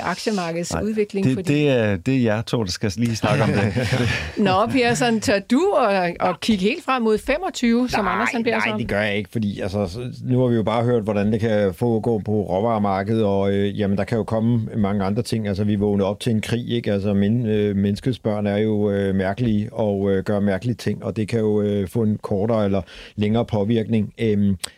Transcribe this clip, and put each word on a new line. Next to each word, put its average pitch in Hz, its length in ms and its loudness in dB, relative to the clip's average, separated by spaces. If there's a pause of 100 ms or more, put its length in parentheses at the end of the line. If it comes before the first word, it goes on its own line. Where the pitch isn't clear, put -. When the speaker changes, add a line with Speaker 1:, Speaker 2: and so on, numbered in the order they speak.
Speaker 1:
aktiemarkedets 175 720 -4
Speaker 2:
Nej, 165 100 -2
Speaker 1:
udvikling? 208 440 -2
Speaker 2:
det, - 80 4
Speaker 1:
Fordi 165 180 -2
Speaker 2:
det 147 160 4
er, 110 280 2
det 131 180 0
er 131 60 2
jer 110 200 2
to, 117 220 -2
der 92 80 -4
skal 104 260 -2
lige 117 180 0
snakke 107 280 0
om 104 60 2
det. 101 240 0 (320)
Speaker 1:
<laughs> - 400 -4
Nå, 190 200 2
Persson, 240 560 0
tør 202 180 0
du 320 340 2 (160)
at, 180 300 0
at 185 200 0
kigge 202 240 0
helt 277 200 0
frem 262 180 0
mod 220 160 2
femogtyve, 247 720 0
som 220 160 0
Speaker 3:
Nej, 226 80 0
Speaker 1:
Anders 226 180 0
han 233 120 -4
beder 226 140 0
os 151 80 0
Speaker 3:
nej, 117 80 -2
Speaker 1:
om? 214 60 -4
Speaker 3:
det 117 80 -4
gør 101 140 0
jeg 104 160 0
ikke, 104 140 -4
fordi 104 280 -2
altså, 101 280 -2
så, 120 240 -8 (120)
nu 123 160 2
har 127 80 4
vi 120 80 4
jo 113 80 2
bare 110 200 0
hørt, 120 200 2
hvordan 104 280 2
det 113 80 0
kan 104 340 2
foregå 117 460 0
på 107 220 0
råvaremarkedet, 101 840 0
og, 98 300 2
øh, 101 260 0
jamen, 98 180 2
der 101 60 -2
kan 117 140 0
jo 104 60 0
komme 113 540 0
mange 101 280 0
andre 101 160 0
ting. 110 260 -4
Altså, 101 160 -2
vi 104 120 2
vågner 101 300 2
op 101 140 -2
til 127 120 -2
en 107 100 2
krig, 120 280 -4
ikke? 113 240 -2
Altså, 101 200 0
men, 104 320 2
øh, 104 300 0
menneskets 101 440 0
børn 104 280 -2
er 101 100 0
jo, 107 340 2
øh, 98 240 0
mærkelige 104 580 0
og, 101 380 0
øh, 95 120 0
gør 104 160 0
mærkelige 101 360 0
ting, - 280 -6
og 110 120 -6
det 107 120 -4
kan 117 120 -2
jo, 107 220 2
øh, 101 260 0
få 117 160 -2
en 107 140 0
kortere 107 480 0
eller 98 160 0 (400)
længere 110 240 0
påvirkning. 110 720 0
Øhm, 101 360 2 (220)